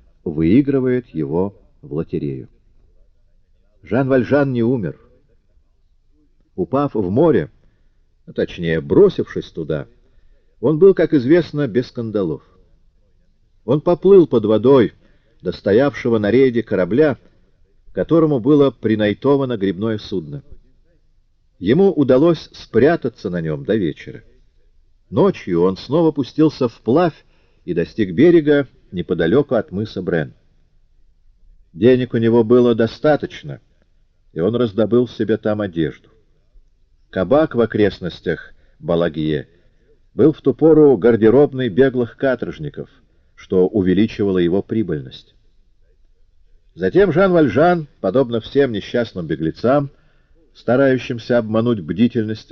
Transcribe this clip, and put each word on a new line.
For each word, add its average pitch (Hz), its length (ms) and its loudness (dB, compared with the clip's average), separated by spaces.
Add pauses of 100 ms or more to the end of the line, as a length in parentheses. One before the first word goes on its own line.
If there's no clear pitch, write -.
(240)
выигрывает 123 880 0
его 82 520 -6 (200)
в 69 100 -18
лотерею. 71 560 -8 (1400)
Жан 127 240 -2
Вальжан 135 460 0
не 120 100 0
умер. 110 340 -2 (1600)
Упав 131 400 -4
в 101 140 -4
море, 113 420 2 (760)
а - 60 -20
точнее, 82 480 -4
бросившись 92 720 0
туда, 78 360 -8 (760)
он 151 180 0
был, 190 140 6
как 165 200 0
известно, 147 540 0
без 113 240 -4
кандалов. 101 520 -6 (1200)
Он 139 160 0
поплыл 185 440 4
под 113 200 0
водой 110 480 4 (480)
до 90 100 -6
стоявшего 117 680 0
на 104 140 0
рейде 120 320 2
корабля, 107 540 0 (680)
к - 60 -20
которому 151 460 0
было 139 320 2
принайтовано 117 880 -2
грибное 98 400 -4
судно. 78 460 -10 (1160)
Ему 165 320 2
удалось 143 600 2
спрятаться 127 760 -2
на 87 120 -4
нём 78 240 -6
до 101 100 0
вечера. 76 480 -8 (880)
Ночью 101 520 -2
он 92 140 0
снова 156 380 -2
пустился 143 560 -2
вплавь - 560 -2 (400)
и 87 80 -8
достиг 87 400 -4
берега 147 540 2 (260)
неподалёку 90 600 -2
от 104 180 -4
мыса 107 280 -8
Брен. 85 320 -4 (1400)
Денег 123 400 2
у 123 40 -4
него 113 280 2
было 120 300 4
достаточно, 113 840 -4 (720)
и - 80 -10
он 98 160 -2
раздобыл 113 540 0
себе 110 260 -2
там 107 240 -4
одежду. 82 480 -6 (1000)
Кабак 123 460 0
в 117 40 0
окрестностях 95 960 -2 (260)
Балагье 78 720 -4 (640)
был 147 180 4
в - 100 -14
ту 131 120 0
пору 151 420 4
гардеробной 120 720 2
беглых 120 480 0
каторжников, 85 760 -6 (460)
что 92 320 0
увеличивало 98 680 0
его 90 260 0
прибыльность. 85 720 -8 (1400)
Затем 165 380 0
Жан 180 220 2
Вальжан, 156 560 2 (100)
подобно 117 400 -2
всем 135 320 -2
несчастным 104 560 -6
беглецам, 82 640 -2 (640)
старающимся 127 840 -2
обмануть 113 420 -2
бдительность 107 720 -4